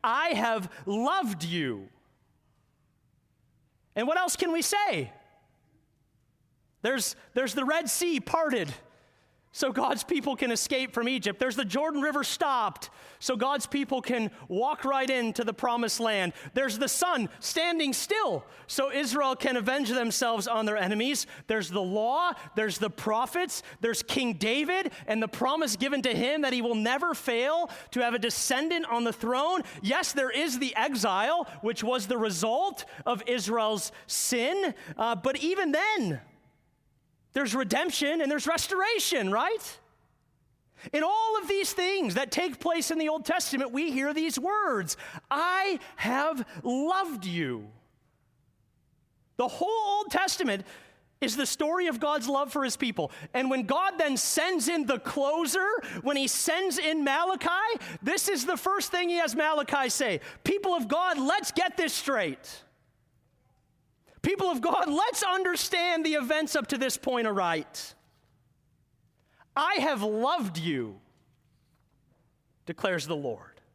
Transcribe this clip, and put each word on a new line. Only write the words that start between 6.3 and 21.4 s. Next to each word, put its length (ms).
There's, 340
there's 200
the 100
Red 260
Sea 300
parted 520
so 220
God's 320
people 320
can 160
escape 400
from 160
Egypt. 320
There's 160
the 80
Jordan 380
River 200
stopped 680
so 160
God's 320
people 360
can 280
walk 380
right 240
into 340
the 120
promised 440
land. 360
There's 260
the 80
sun 420
standing 540
still 500
so 240
Israel 420
can 220
avenge 320
themselves 580
on 200
their 100
enemies. 500